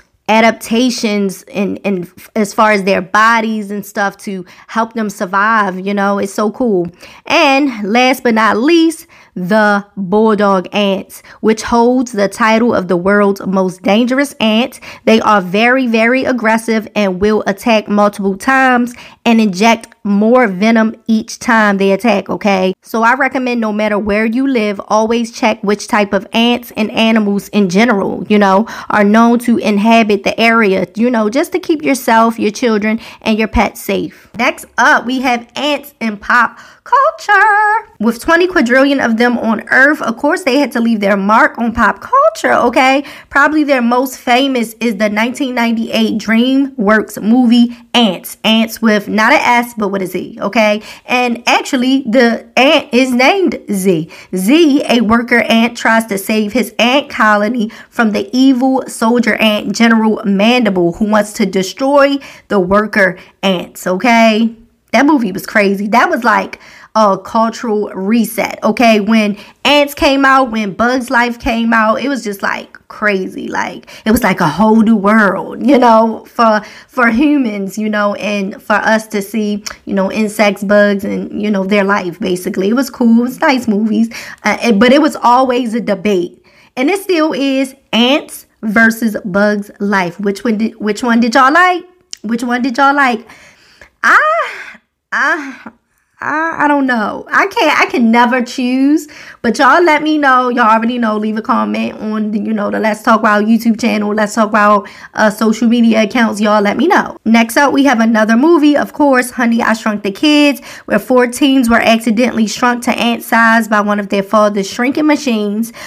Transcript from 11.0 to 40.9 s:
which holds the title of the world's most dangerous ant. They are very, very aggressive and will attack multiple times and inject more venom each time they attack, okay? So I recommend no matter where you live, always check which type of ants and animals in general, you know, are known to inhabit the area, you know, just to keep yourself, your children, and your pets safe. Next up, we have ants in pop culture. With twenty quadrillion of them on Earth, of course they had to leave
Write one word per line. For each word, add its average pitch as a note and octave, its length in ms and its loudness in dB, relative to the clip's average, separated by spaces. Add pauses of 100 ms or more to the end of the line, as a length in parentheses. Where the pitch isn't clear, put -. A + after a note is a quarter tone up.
which A3+ 200 0
holds A#3+ 480 0
the G3 180 -2
title A3+ 460 0
of F3+ 140 -2
the F#3 80 0
world's G3 500 2
most F#3 360 -2
dangerous B3 580 0
ant. A3 400 -2 (240)
They A3 160 4
are G#3 200 2
very, A#3 460 0
very A#3 380 0
aggressive A3+ 720 -2
and F#3+ 240 -2
will G#3 260 0
attack G#3 400 0
multiple G#3 500 0
times B3+ 580 0 (300)
and A3+ 160 4
inject G#3+ 640 0
more A3 460 2
venom A3 480 0 (100)
each A3 320 -2
time G#3+ 380 0
they G3 160 2
attack, G3 360 0
okay? F#3+ 540 -2
So A3+ 220 -4
I A#3+ 100 4
recommend B3+ 460 -2
no G#3+ 120 -4
matter G#3 240 -2
where G#3 300 -2
you C4 220 -2
live, G#3 400 -2
always A3+ 420 0
check A3 320 -2
which G3+ 240 -2
type G#3 260 0
of G3 200 -2
ants A#3 440 -2
and G#3+ 140 -2
animals A3 600 0
in G3+ 180 2
general, G3 600 0
you G#3 120 2
know, G3 260 4 (240)
are G#3 140 2
known A#3 360 4
to A#3 180 0
inhabit G#3+ 640 2
the - 160 -4
area, G#3+ 560 2
you A#3 140 0
know, G#3+ 200 0
just D4 220 -4
to F4 80 -2
keep D#4 220 -2
yourself, A3+ 580 0
your G#3 100 0
children, A3 480 -2 (240)
and A3 160 0
your A3 80 0
pets G#3+ 340 -2
safe. F#3 560 -6
Next C4 280 -4 (140)
up, B3+ 280 2
we C4 140 -4
have A#3+ 340 -2
ants C#4+ 460 -6
in A3 160 -6
pop A3+ 420 0 (240)
culture. G#4+ 1160 0
With A3+ 220 -2
twenty E4+ 240 2
quadrillion C4+ 540 2
of A3+ 180 0
them A#3+ 180 0
on G#3+ 320 -4
Earth, C#4 320 2
of A#3 160 -6
course F4 280 -2
they C4 140 0
had C4+ 140 -2
to A#3+ 80 -4
leave A#3 200 0